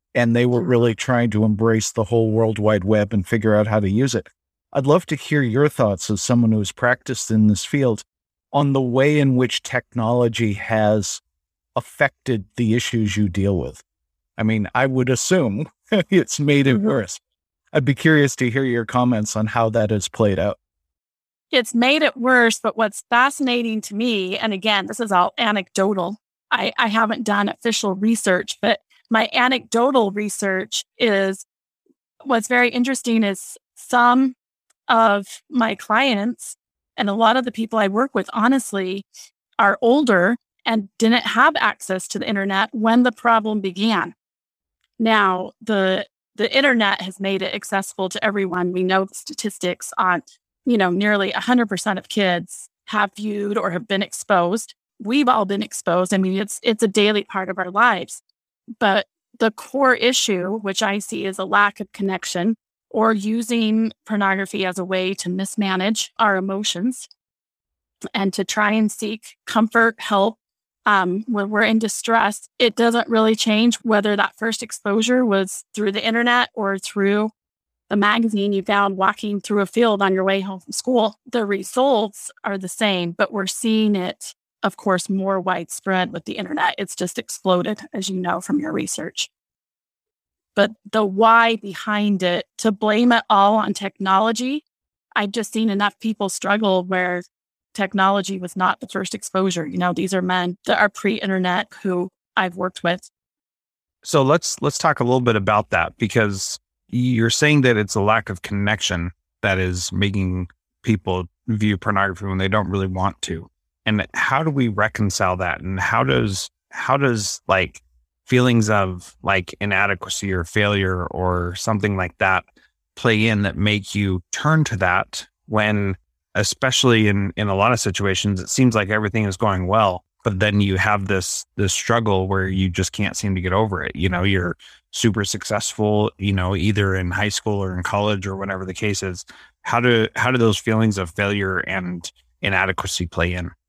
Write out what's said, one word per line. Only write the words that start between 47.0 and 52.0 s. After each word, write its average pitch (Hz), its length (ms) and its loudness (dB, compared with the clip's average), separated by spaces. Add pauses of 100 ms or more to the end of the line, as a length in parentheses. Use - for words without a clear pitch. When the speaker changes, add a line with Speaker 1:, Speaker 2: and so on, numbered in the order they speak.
Speaker 2:
has 190 180 -10
made 196 220 -2
it 185 120 -6
accessible 196 560 -4
to - 140 -8
everyone. 180 480 -2
We 185 120 -2
know 190 220 2
the - 100 -16
statistics - 840 -8
on, 180 260 0 (420)
you 240 120 2
know, 185 140 2
nearly 196 400 0
a - 80 -4
hundred 240 280 2
percent 190 320 -4
of - 100 -16